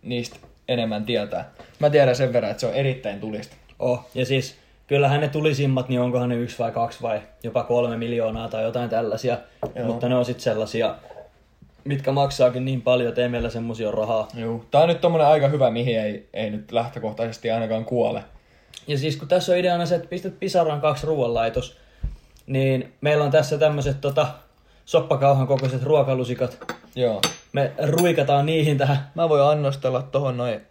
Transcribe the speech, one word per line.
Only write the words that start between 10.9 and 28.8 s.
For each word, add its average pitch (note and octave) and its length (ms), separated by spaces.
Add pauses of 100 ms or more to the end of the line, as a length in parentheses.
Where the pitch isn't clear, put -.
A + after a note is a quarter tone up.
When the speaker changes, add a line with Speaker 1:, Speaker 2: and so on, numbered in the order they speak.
Speaker 2:
mitkä C#3 280
maksaakin C3 520
niin C3 180
paljon, B2 260
että A#2 140
ei B2 60
meillä A#2 220
semmosia A2+ 380
ole G#2 80
rahaa. G#2+ 380
Speaker 1:
Juu. A2+ 360
Tää C#3+ 120
on E3+ 60
nyt E3+ 120
tommonen E3 260
aika D3 220
hyvä, C3+ 220
mihin A#2 300
ei, G#2+ 320
ei G#2+ 180
nyt G#2 220
lähtökohtaisesti A2+ 800
ainakaan A2 340
kuole. A#2+ 400 (640)
Speaker 2:
Ja D3 120
siis D3 180
kun D3 120
tässä F3+ 240
on F3 60
ideana F3 280
se, F3 80
että E3+ 140
pistät F3+ 320
pisaraan E3 400
kaksi D3 260
ruoanlaitos, A#2 680 (720)
niin C3 540
meillä D3 240
on C#3 60
tässä D3 280
tämmöset, C#3+ 420
tota, C#3+ 260 (580)
soppakauhan C#3 640
kokoiset C3 360
ruokalusikat. C3 920 (200)
Speaker 1:
Joo. A2+ 260 (320)
Speaker 2:
Me C3+ 200 (160)
ruikataan D3 580
niihin D3+ 320
tähän. C#3 360